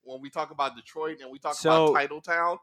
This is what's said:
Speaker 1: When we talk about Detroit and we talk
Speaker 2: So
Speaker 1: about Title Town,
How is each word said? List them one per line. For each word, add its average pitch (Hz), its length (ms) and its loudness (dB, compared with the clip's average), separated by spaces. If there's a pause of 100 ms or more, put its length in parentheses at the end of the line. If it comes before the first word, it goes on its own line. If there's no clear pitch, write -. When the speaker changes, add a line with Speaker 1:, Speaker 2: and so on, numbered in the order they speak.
Speaker 1:
When 131 180 -14
we 139 80 -16
talk 151 220 -6
about 139 260 -4
Detroit 156 460 -8
and 131 100 -16
we 139 60 -18
talk 147 160 -4
Speaker 2:
So 160 320 4
Speaker 1:
about 147 120 4
Title 143 220 -4
Town, 170 420 -2